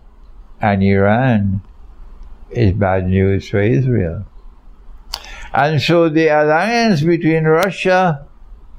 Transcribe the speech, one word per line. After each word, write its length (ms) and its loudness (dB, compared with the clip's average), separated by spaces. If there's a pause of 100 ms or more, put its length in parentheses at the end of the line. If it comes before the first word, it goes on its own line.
(600)
and 220 2
Iran 800 2 (880)
is 220 2
bad 340 -2
news 440 0
for 100 -2
Israel. 640 0 (1300)
And 280 0
so 280 4
the 200 2
alliance 720 2
between 420 2
Russia 840 0 (520)